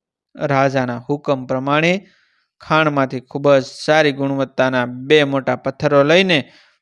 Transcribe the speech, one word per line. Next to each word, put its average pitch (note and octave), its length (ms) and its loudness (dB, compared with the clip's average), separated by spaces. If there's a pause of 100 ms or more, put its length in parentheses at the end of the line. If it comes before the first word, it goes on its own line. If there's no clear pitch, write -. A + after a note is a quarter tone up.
(360)
રાજાના C3+ 640 0
હુકમ C3+ 480 -6
પ્રમાણે D3 600 0 (520)
ખાણમાંથી C#3+ 600 0
ખૂબ C#3+ 380 0
જ C3 80 0
સારી D3+ 460 0
ગુણવત્તાના C3 760 -2
બે C3+ 380 0
મોટા C3+ 320 -2
પથ્થરો C#3 480 0
લઈને E3 480 2 (300)